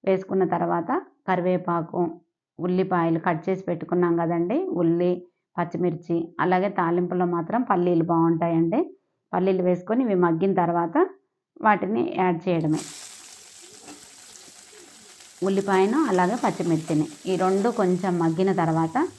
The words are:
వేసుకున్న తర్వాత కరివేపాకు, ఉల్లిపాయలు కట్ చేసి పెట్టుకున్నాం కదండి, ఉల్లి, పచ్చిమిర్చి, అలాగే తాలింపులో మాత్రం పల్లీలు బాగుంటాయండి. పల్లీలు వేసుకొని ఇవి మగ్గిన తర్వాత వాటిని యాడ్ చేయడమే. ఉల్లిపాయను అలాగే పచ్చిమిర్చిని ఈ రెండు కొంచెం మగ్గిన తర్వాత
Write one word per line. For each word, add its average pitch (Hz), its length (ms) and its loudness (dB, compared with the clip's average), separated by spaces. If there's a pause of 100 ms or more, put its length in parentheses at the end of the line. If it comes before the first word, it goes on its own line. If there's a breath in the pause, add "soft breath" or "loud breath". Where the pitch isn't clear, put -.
వేసుకున్న 190 420 0
తర్వాత 170 440 -2 (360)
కరివేపాకు, 180 760 -2 (580)
ఉల్లిపాయలు 180 600 0
కట్ 165 260 -2
చేసి 190 180 -4
పెట్టుకున్నాం 175 540 0
కదండి, 170 400 0 (240)
ఉల్లి, 175 320 2 (440 loud breath)
పచ్చిమిర్చి, 170 600 -2 (220)
అలాగే 180 300 2
తాలింపులో 180 560 0
మాత్రం 175 380 -2
పల్లీలు 175 480 2
బాగుంటాయండి. 165 680 2 (540)
పల్లీలు 185 300 2
వేసుకొని 180 400 0
ఇవి 208 220 2
మగ్గిన 170 280 2
తర్వాత 170 420 0 (680)
వాటిని 208 420 2 (140)
యాడ్ 180 260 2
చేయడమే. 160 380 0 (2500)
ఉల్లిపాయను 196 560 2 (100)
అలాగే 185 280 2
పచ్చిమిర్చిని 165 680 0 (200)
ఈ 185 100 -2
రెండు 190 340 2
కొంచెం 185 500 0
మగ్గిన 170 340 0
తర్వాత 165 420 0 (240)